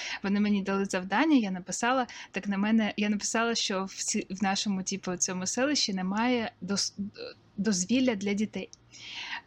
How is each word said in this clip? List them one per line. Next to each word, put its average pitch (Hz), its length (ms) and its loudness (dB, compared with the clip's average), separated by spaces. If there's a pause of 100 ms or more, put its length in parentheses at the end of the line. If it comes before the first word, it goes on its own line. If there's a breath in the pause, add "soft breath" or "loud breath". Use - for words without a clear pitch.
(220 loud breath)
Вони 202 180 2
мені 208 220 4
дали 196 220 2
завдання, 202 520 4
я 214 140 4
написала, 233 560 0 (240 loud breath)
так 196 180 -4
на 196 100 0
мене, 214 380 4
я 208 120 2
написала, 226 460 0
що 190 300 -2
в 190 100 -10
ці-, - 360 -4
в 190 120 -4
нашому, 196 400 0
типу, 185 340 -4
цьому 180 300 -2
селищі 254 480 0
немає 220 580 0 (100)
дос-, 185 300 -2 (640)
дозвілля 220 580 2
для 202 180 -2
дітей. 202 360 -4 (800 loud breath)